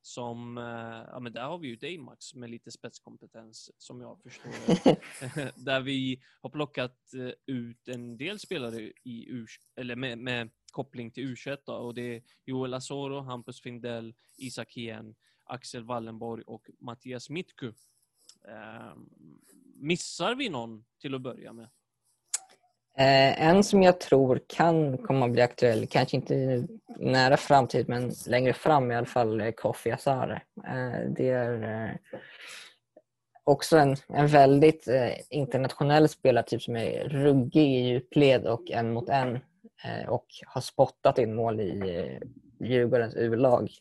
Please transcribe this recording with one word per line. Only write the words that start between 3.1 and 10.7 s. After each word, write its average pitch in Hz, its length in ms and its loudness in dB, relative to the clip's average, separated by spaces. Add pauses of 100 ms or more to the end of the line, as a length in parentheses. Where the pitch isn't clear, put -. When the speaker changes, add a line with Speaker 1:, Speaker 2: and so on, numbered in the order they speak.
Speaker 1:
som 123 220 -20
jag 117 220 -20
förstår - 280 -20 (340)
det. - 720 0
Speaker 2:
<laughs> - 0 -
Speaker 1:
<laughs> 131 80 -20
Där 135 160 0
vi 131 420 -4 (180)
har 131 100 -14
plockat, 139 640 -10
eh, 127 400 -12
ut 120 340 -12
en 120 280 -14
del 175 220 -10
spelare 117 420 -8 (240)
i 117 240 -16
U-, 120 180 -12 (300)
eller 123 200 -10
med, 123 220 -8
med 120 320 -6 (220)